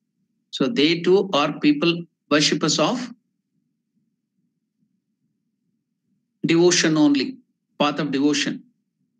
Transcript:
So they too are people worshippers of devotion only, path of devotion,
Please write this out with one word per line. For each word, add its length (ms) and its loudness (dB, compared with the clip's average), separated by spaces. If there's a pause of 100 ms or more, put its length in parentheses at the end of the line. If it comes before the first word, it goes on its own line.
(520)
So 160 -2
they 340 0
too 320 2
are 260 -2
people 440 0 (260)
worshippers 500 0
of 320 -2 (3250)
devotion 520 2
only, 400 2 (420)
path 200 -2
of 120 -4
devotion, 520 -2 (560)